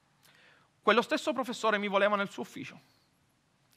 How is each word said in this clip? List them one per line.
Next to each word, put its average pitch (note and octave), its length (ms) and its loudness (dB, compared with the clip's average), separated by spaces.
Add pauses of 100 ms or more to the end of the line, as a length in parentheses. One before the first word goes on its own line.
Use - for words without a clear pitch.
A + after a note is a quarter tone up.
(800)
Quello G#3+ 200 4
stesso D4+ 320 -2
professore A3 440 -2
mi G3+ 120 -4
voleva G3+ 260 2
nel G3 140 -2
suo - 140 -12
ufficio. - 360 -14 (960)